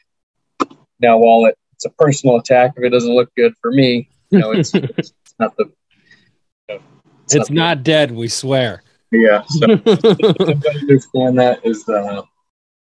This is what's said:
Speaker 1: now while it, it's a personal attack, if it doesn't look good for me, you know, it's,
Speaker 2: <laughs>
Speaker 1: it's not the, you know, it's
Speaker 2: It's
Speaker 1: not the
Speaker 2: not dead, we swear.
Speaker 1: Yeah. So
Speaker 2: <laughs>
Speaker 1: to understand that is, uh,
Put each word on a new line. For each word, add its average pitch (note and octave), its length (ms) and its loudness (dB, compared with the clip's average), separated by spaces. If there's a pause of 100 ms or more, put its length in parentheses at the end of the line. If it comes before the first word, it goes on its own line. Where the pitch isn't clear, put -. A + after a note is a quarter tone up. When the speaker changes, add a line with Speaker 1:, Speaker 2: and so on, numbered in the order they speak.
(1000)
Speaker 1:
now A#2 180 4
while A2+ 280 4
it, A2 100 2 (180)
it's - 100 -14
a - 60 -10
personal C#3 460 0
attack, B2 400 0
if B2 60 -8
it B2 80 -2
doesn't A#2+ 240 0
look B2 220 0
good A#2 240 0
for A#2 100 -6
me, B2+ 380 0 (220)
you G3+ 80 2
know, A2+ 140 0
it's, F#3 220 -2
Speaker 2:
<laughs> - 0 -
Speaker 1:
it's D#3 380 -6 (260)
not A2 180 -4
the, - 80 -2 (1040)
you G#2 80 -14
know, G2 40 -20 (440)
it's - 100 -2
Speaker 2:
It's - 0 -
Speaker 1:
not D3+ 140 0
the C#3+ 60 -6
Speaker 2:
not E3 300 -2
dead, D3+ 260 0
we A#2 180 -8
swear. B2+ 540 -4 (300)
Speaker 1:
Yeah. G#3+ 340 2
So E3+ 200 -2
Speaker 2:
<laughs> A3 100 4
Speaker 1:
to F3 1040 0
understand C3 580 0
that B2 260 0
is, A2+ 240 -4
uh, G2+ 340 -4 (640)